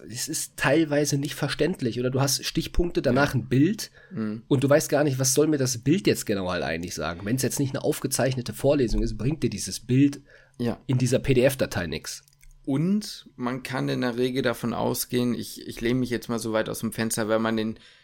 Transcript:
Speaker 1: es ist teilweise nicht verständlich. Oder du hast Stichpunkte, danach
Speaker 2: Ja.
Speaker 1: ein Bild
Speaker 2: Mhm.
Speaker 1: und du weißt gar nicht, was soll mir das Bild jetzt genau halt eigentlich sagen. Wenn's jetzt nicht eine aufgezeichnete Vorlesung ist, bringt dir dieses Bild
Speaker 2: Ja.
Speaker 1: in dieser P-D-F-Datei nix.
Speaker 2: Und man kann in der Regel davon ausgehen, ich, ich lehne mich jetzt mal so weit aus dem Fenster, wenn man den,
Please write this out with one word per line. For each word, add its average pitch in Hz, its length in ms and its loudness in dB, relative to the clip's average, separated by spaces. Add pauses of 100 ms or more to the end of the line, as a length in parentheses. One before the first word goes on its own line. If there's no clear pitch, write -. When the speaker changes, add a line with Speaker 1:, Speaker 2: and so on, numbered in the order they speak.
(100)
Speaker 1:
es 123 160 -8
ist - 300 -6
teilweise 147 640 2
nicht 139 180 -4
verständlich. 139 640 -2
Oder 127 100 0
du 131 100 2
hast 139 240 0
Stichpunkte, 170 560 0
danach 139 320 4
Speaker 2:
Ja. 123 80 0
Speaker 1:
ein 104 80 -4
Bild 156 440 2 (180)
Speaker 2:
Mhm. 110 380 -4
Speaker 1:
und 135 160 2
du 135 40 4
weißt 151 200 4
gar 147 160 2
nicht, 131 160 0
was 131 140 2
soll 151 120 6
mir 156 120 2
das 117 200 -2
Bild 117 300 2
jetzt - 180 0
genau 98 240 -2
halt 85 140 -2
eigentlich 82 320 -4
sagen. 85 260 -4
Wenn's 110 200 -2
jetzt 120 180 -2
nicht 131 160 0
eine - 80 -6
aufgezeichnete 127 680 -2
Vorlesung 120 500 2
ist, 113 140 -2
bringt 135 280 -2
dir 117 60 0
dieses 95 280 -6
Bild 139 420 2 (380)
Speaker 2:
Ja. 117 300 -2
Speaker 1:
in 123 100 2
dieser 123 220 2
P-D-F-Datei 123 680 2
nix. - 380 -8 (400)
Speaker 2:
Und 175 720 -2
man 127 260 -4
kann 139 260 -4
in 135 120 -2
der 123 160 -2
Regel 127 260 0
davon 117 320 -2
ausgehen, 123 600 0
ich, - 320 -8
ich - 140 -10
lehne 120 200 2
mich 123 100 -2
jetzt 113 180 -4
mal 117 120 -2
so 113 120 -4
weit 110 160 0
aus 107 120 -8
dem 113 120 -4
Fenster, 110 360 -2
wenn 110 140 4
man 113 140 0
den, 110 220 -4 (260)